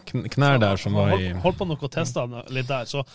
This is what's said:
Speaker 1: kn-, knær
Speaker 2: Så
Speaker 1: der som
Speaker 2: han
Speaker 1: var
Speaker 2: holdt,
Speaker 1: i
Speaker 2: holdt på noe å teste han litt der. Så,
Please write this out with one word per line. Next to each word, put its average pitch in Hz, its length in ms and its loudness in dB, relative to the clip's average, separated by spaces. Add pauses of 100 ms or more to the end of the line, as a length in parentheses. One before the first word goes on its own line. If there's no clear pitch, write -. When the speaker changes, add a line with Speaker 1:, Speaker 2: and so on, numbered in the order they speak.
Speaker 1:
kn-, - 240 -4
knær 139 300 4
Speaker 2:
Så - 20 6
Speaker 1:
der 98 160 4
som 98 160 -2
Speaker 2:
han 101 80 4
Speaker 1:
var 98 140 4
Speaker 2:
holdt, 95 80 0
Speaker 1:
i 90 180 -4
Speaker 2:
holdt 180 160 2
på 196 120 -4
noe 156 100 -4
å 139 100 -6
teste 160 300 -4
han 120 300 -8
litt 131 180 -4
der. 127 180 -4
Så, 139 300 -6